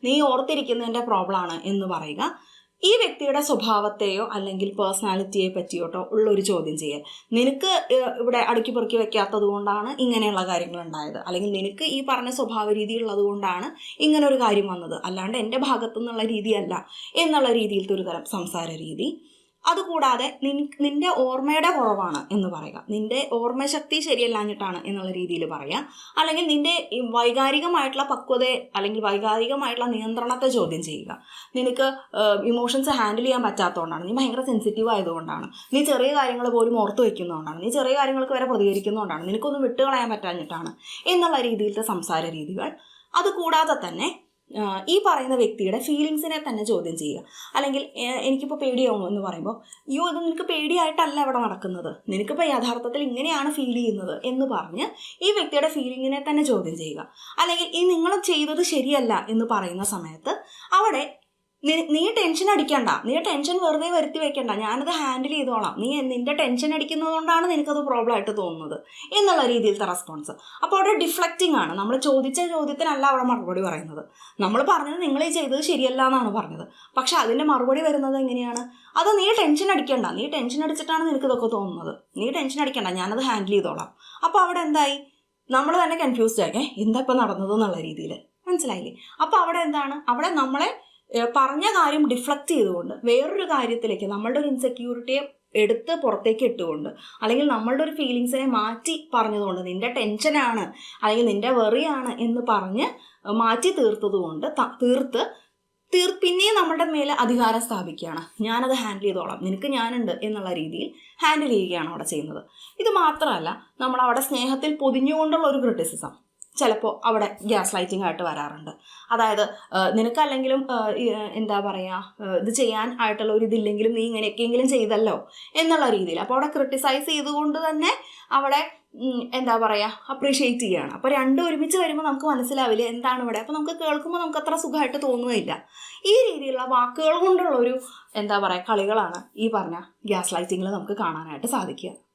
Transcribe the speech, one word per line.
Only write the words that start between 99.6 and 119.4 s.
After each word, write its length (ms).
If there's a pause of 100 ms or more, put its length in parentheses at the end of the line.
"നിന്റെ 220
ടെൻഷനാണ്, 760 (320)
അല്ലെങ്കിൽ 300
നിന്റെ 240
വെറിയാണ്" 720
എന്ന് 280
പറഞ്ഞ് 380 (460)
മാറ്റി 380
തീർത്തതുകൊണ്ട് 760
ത-, 320
തീർത്ത്, 440 (720)
തീർ-, 260
പിന്നെയും 360
നമ്മളുടെ 300
മേലെ 300
അധികാരം 460
സ്ഥാപിക്കുകയാണ്, 640 (180)
"ഞാനത് 320
ഹാൻഡിൽ 300
ചെയ്തോളാം, 400
നിനക്ക് 240
ഞാനുണ്ട്" 560
എന്നുള്ള 300
രീതിയിൽ 360 (320)
ഹാൻഡിൽ 280
ചെയ്യുകയാണ് 400
അവിടെ 160
ചെയ്യുന്നത്. 380 (360)
ഇത് 120
മാത്രമല്ല, 580 (320)
നമ്മളവിടെ 400
സ്നേഹത്തിൽ 540
പൊതിഞ്ഞുകൊണ്ടുള്ള 720
ഒരു 140
ക്രിറ്റിസിസം 540 (420)
ചിലപ്പോൾ 480
അവിടെ 380
ഗ്യാസ് 320
ലൈറ്റിംഗ് 300
ആയിട്ട് 180
വരാറുണ്ട്. 480 (400)
അതായത്, 320 (300)